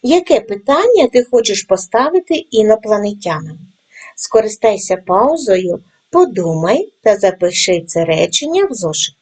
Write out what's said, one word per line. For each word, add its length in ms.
Яке 380
питання 720
ти 120
хочеш 380
поставити 720
інопланетянам? 1200
Скористайся 800
паузою, 840
подумай 840
та 140
запиши 640
це 240
речення 600
в 80
зошит. 480